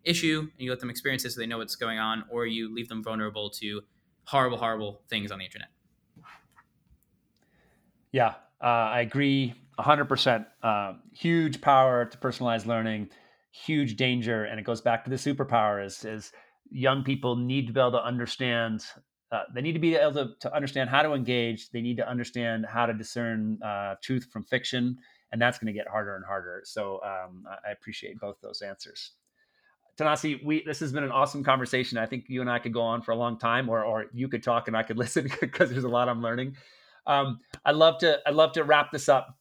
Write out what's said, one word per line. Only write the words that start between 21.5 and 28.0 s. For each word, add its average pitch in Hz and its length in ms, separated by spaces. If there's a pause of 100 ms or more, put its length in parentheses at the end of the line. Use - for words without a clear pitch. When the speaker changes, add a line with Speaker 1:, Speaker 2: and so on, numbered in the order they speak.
Speaker 2:
They 117 100
need 120 180
to 113 100
understand 120 580
how 117 200
to 117 60
discern, 110 720
uh, 101 380
truth 127 300
from 107 120
fiction. 127 540 (340)
And 117 80
that's 120 180
gonna 110 140
get 104 140
harder 101 300
and 95 80
harder. 95 400
So, 98 400
um, 92 440
I, 98 200
I 104 40
appreciate 107 460